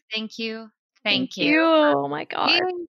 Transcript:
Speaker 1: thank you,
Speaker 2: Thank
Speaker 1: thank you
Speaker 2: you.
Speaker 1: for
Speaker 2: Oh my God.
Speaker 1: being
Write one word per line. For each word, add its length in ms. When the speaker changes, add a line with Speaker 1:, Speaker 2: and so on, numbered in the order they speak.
Speaker 1:
thank 260
you, 300
Speaker 2:
Thank 300
Speaker 1:
thank 40
you 180
Speaker 2:
you. 40
Speaker 1:
for 460
Speaker 2:
Oh 20
my 160
God. 240
Speaker 1:
being 480